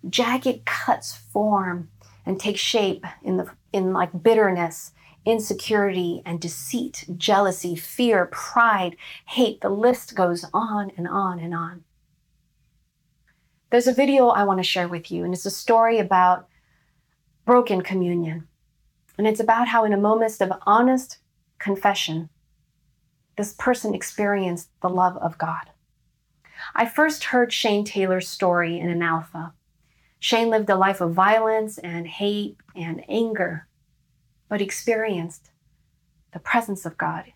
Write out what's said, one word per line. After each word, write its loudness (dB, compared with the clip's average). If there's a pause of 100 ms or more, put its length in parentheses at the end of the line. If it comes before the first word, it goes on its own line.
jagged -2
cuts -4
form -2 (380)
and -4
take -4
shape -2 (160)
in -2
the, -8 (220)
in, 0
like, -4
bitterness, 2 (320)
insecurity, -2
and -6
deceit, -8 (100)
jealousy, 0
fear, 0
pride, 0 (300)
hate. 0
The -2
list 0
goes 0
on -4
and -6
on -4
and -8
on. -8 (1900)
There's 4
a 4
video 6
I 4
want 2
to -2
share 0
with -8
you, -4
and -4
it's -6
a -4
story 4
about 4 (1000)
broken 4
communion. -2 (680)
And 2
it's 2
about 2
how 4
in 2
a 2
moment 2
of 2 (140)
honest 4 (400)
confession, -2 (1080)
this -6
person 0
experienced -2 (140)
the 0
love 2
of -6
God. -6 (1040)
I 2
first 0
heard 2
Shane 0
Taylor's -2
story 0
in -4
Analpha. -4 (680)
Shane 2
lived 2
a 4
life 2
of 0
violence 2
and -8
hate -4 (180)
and -8
anger, -4 (840)
but -2
experienced -4 (840)
the -16
presence -4
of -12
God. -6